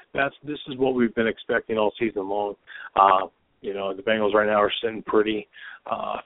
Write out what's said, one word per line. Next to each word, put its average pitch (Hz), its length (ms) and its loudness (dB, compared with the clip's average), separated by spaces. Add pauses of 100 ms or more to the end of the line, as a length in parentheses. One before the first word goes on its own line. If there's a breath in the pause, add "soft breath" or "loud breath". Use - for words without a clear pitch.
(160 loud breath)
that's, 139 180 -2 (100)
this 143 140 -8 (100)
is 135 100 -10
what 131 180 2
we've 117 180 2
been 113 140 0
expecting 113 500 -2
all 107 220 2
season 104 280 -4
long. 101 280 -4 (400 loud breath)
Uh, 95 320 6 (340)
you 101 120 -8
know, 98 200 -6
the 95 80 -14
Bengals 107 320 2
right 107 140 4
now 107 160 4
are 98 180 2
sitting 110 220 -4
pretty, 107 440 0 (420 loud breath)
uh, 104 360 -6